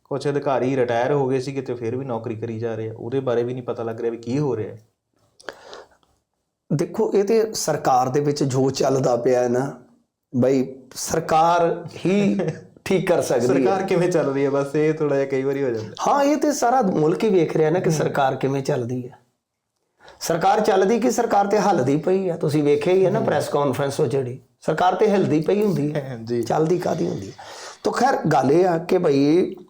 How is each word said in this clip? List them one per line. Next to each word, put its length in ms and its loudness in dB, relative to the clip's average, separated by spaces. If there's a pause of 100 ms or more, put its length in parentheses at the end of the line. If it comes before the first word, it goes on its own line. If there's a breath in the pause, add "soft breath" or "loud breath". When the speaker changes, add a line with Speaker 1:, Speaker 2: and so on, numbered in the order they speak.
Speaker 1:
ਕੁਛ 240 -6
ਅਧਿਕਾਰੀ 480 0
ਰਿਟਾਇਰ 360 0
ਹੋ 160 0
ਗਏ 120 0
ਸੀਗੇ 220 -6
ਤੇ 120 -8
ਫਿਰ 220 -6
ਵੀ 100 -6
ਨੌਕਰੀ 300 -6
ਕਰੀ 240 -8
ਜਾ 160 -4
ਰਹੇ 140 -8
ਆ, 80 -10
ਉਹਦੇ 220 -4
ਬਾਰੇ 240 0
ਵੀ 100 -4
ਨਹੀਂ 100 -10
ਪਤਾ 200 -6
ਲੱਗ 160 -6
ਰਿਹਾ 120 -2
ਵੀ 60 -8
ਕੀ 220 -4
ਹੋ 180 0
ਰਿਹਾ। 180 -8 (2000 loud breath)
Speaker 2:
ਦੇਖੋ, 400 -2
ਇਹ 100 2
ਤੇ 300 0
ਸਰਕਾਰ 560 0
ਦੇ 100 0
ਵਿੱਚ 240 0
ਜੋ 260 0
ਚੱਲਦਾ 460 0
ਪਿਆ 280 2
ਹੈ 60 0
ਨਾ, 320 -2 (540)
ਬਈ, 400 0 (200)
ਸਰਕਾਰ 920 0 (180)
ਹੀ 340 2 (180)
Speaker 1:
<laughs> 280 -20
Speaker 2:
ਠੀਕ 220 0
ਕਰ 140 2
ਸਕਦੀ 200 0
ਹੈ। 60 0
Speaker 1:
ਸਰਕਾਰ 360 2
ਕਿਵੇਂ 280 0
ਚੱਲ 220 0
ਰਹੀ 120 0
ਹੈ, 40 0
ਬਸ 260 -2
ਇਹ 180 2
ਥੋੜ੍ਹਾ 240 0
ਜਿਹਾ 120 0
ਕਈ 140 -2
ਵਾਰੀ 200 -2
ਹੋ 60 0
ਜਾਂਦਾ। 260 -6 (120)
Speaker 2:
ਹਾਂ, 160 2
ਇਹ 140 2
ਤੇ 140 0
ਸਾਰਾ 300 2
ਮੁਲਕ 420 0
ਹੀ 60 2
ਵੇਖ 280 2
ਰਿਹਾ 120 4
ਨਾ 100 0
ਕਿ 100 0
Speaker 1:
ਹੂੰ। 80 0
Speaker 2:
ਸਰਕਾਰ 380 0
ਕਿਵੇਂ 280 -2
ਚੱਲਦੀ 460 -4
ਹੈ। 140 -20 (960 loud breath)
ਸਰਕਾਰ 400 0
ਚੱਲਦੀ 400 2
ਕਿ 120 2
ਸਰਕਾਰ 360 2
ਤੇ 120 2
ਹੱਲਦੀ 380 2
ਪਈ 320 0
ਆ, 80 -4
ਤੁਸੀਂ 260 0
ਵੇਖਿਆ 300 4
ਹੀ 120 4
ਹੈ 60 2
ਨਾ 80 0
Speaker 1:
ਹੂੰ। 60 0
Speaker 2:
ਪ੍ਰੈਸ 240 0
ਕਾਨਫਰੰਸ 500 0
ਉਹ 80 2
ਜਿਹੜੀ, 320 -2 (220)
ਸਰਕਾਰ 340 0
ਤੇ 120 2
ਹਿਲਦੀ 340 2
ਪਈ 220 2
ਹੁੰਦੀ 320 0
ਹੈ। 240 -6
Speaker 1:
<laughs> 40 -12
ਜੀ। 200 -2
Speaker 2:
ਚੱਲਦੀ 340 0
ਕਾਹਦੀ 300 -2
ਹੁੰਦੀ 200 -8
ਹੈ? 60 -16 (500 loud breath)
ਤੋ 80 0
ਖੈਰ, 260 2 (160)
ਗੱਲ 180 4
ਇਹ 160 6
ਆ 100 2
ਕਿ 200 0
ਬਈ, 580 2 (140)